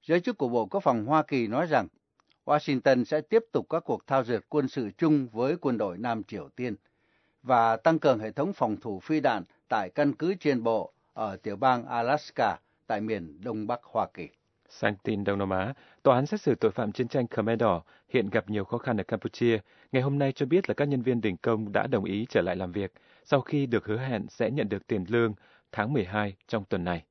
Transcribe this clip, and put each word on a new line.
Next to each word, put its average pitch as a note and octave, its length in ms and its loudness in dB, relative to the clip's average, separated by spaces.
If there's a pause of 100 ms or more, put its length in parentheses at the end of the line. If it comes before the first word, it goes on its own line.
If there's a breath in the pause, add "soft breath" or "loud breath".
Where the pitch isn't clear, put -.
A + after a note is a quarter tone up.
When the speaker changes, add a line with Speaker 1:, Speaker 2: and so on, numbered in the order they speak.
Speaker 1:
Giới E3+ 180 2
chức A#3 180 -4
của C3 100 0
Bộ A#2 180 0
Quốc G3 140 -4
phòng A#2 260 2
Hoa D3+ 160 4
Kỳ B2+ 240 0
nói C3 200 0
rằng B2+ 220 2 (560)
Washington C3+ 600 2
sẽ D#3 160 0
tiếp A3 320 2
tục B2 180 0
các D#3+ 140 -2
cuộc - 220 -4
thao C3+ 180 2
dượt A2+ 240 -2
quân C#3 200 0
sự A2+ 300 -4
chung D3+ 300 4
với B2 280 -2
quân C3 220 0
đội F#2+ 200 -2
Nam A2+ 260 -4
Triều E2 240 -10
Tiên B2 260 -6 (680)
và A2+ 340 4
tăng D#3+ 220 4
cường C3 200 4
hệ G#2+ 140 -6
thống D#3+ 200 -4
phòng A2 240 -2
thủ G2 240 -10
phi D#3 200 0
đạn A#2 220 0 (260 soft breath)
tại G2+ 260 -2
căn C#3+ 180 2
cứ F3+ 220 -2
trên C#3 280 0
bộ A2+ 300 0 (200)
ở G#2 240 -6
tiểu G2+ 200 -8
bang B2 300 2
Alaska A#2+ 720 -2 (280)
tại G#2+ 140 -4
miền F2+ 440 -6
Đông A2 220 -6
Bắc A#2+ 160 -4
Hoa G#2+ 320 -2
Kỳ. F2+ 140 -12 (400)
Speaker 2:
Sang G#2+ 340 -2
tin G#2 220 -2
Đông G2+ 140 0
Nam G2 120 -2
Á, F#2+ 240 -2 (280 soft breath)
Tòa C3+ 120 6
án C3 120 2
xét G#3 140 -4
xử C3 140 2
tội - 160 2
phạm G#2+ 220 -4
chiến A#2+ 160 -4
tranh B2+ 180 0
Khmer A2+ 320 -2
Đỏ F#2 240 2 (260 soft breath)
hiện A2 220 0
gặp G#2 200 -2
nhiều G#2 140 -2
khó A#2 140 -6
khăn A#2+ 180 -2
ở F#2+ 80 -4
Campuchia. A2+ 540 0 (340 soft breath)
Ngày B2+ 100 2
hôm C#3 160 0
nay C3+ 140 0
cho C#3+ 140 -4
biết F3+ 220 2
là G#2 60 0
các D3 100 0
nhân C#3 180 0
viên A#2+ 180 2
đình G2+ 160 0
công A2 360 -2
đã G2+ 140 2
đồng G#2 180 0
ý G2+ 240 -4
trở F#2 140 2
lại F#2 140 0
làm F#2 160 -6
việc G2 200 -4 (320 soft breath)
sau C#3 160 2
khi C#3 260 0
được A#2 200 0
hứa G#2+ 120 -2
hẹn B2+ 300 -4
sẽ A2+ 220 -2
nhận B2+ 180 -2
được G2 180 -4
tiền G2+ 220 -2
lương A#2 260 2 (380 soft breath)
tháng A2 200 -2
mười A#2 120 0
hai G2+ 300 -4 (140)
trong G#2+ 160 -4
tuần F#2 200 -2
này. E2+ 260 -4